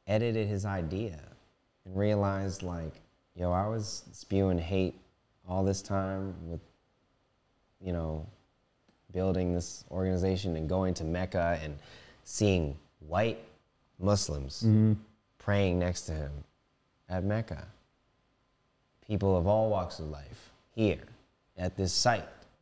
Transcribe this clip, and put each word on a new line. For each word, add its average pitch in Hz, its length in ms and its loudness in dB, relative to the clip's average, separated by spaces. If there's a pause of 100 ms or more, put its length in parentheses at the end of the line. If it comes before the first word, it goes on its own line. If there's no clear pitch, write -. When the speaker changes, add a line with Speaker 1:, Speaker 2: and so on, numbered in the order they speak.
Speaker 1:
edited 110 420 0
his 101 160 -2
idea 92 540 -4 (680)
and 92 120 -10
realized, 98 680 2
like, 85 300 -6 (440)
"Yo, 87 160 0
I 95 160 2
was 110 440 -6
spewing 95 460 2
hate 90 360 0 (540)
all 95 160 0
this 98 160 2
time 95 540 -4 (140)
with, 82 120 -8 (1200)
you 92 120 -4
know, 80 340 -4 (840)
building 90 420 2
this - 360 -6
organization 92 680 0
and 78 120 -2
going 92 260 0
to 85 100 -4
Mecca 85 580 0
and 76 140 -8 (480)
seeing 87 520 2 (300)
white 98 320 0 (600)
Muslims 80 640 0
Speaker 2:
Mm-hmm. 107 320 6 (440)
Speaker 1:
praying 98 400 2
next 90 240 -2
to 82 100 -6
him 73 200 -6 (760)
at 92 160 -2
Mecca. 104 420 -4 (1400)
People 98 300 2
of 87 100 4
all 110 240 4
walks 92 280 -2
of 78 100 -8
life 71 420 -14 (240)
here 104 280 2 (540)
at 92 200 -4
this 95 160 0
site, 110 360 2 (340)